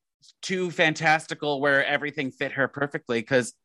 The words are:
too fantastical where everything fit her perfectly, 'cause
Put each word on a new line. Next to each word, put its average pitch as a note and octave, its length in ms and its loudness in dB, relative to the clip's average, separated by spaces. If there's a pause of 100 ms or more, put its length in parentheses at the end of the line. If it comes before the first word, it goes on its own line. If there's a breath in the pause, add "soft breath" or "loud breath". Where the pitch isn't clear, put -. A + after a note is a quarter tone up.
(420)
too F3+ 300 -4
fantastical D#3 920 0
where C#3 240 4
everything C#3+ 460 -4
fit C3+ 220 -6
her C3+ 140 0
perfectly, C3 540 -4
'cause B2 320 0 (120)